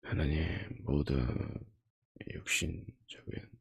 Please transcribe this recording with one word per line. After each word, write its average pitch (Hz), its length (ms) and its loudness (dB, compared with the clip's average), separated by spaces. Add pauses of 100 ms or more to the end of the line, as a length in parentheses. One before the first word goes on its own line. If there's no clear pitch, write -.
하나님 - 800 0
모든 67 420 4 (1040)
육신적인 - 1160 -4 (120)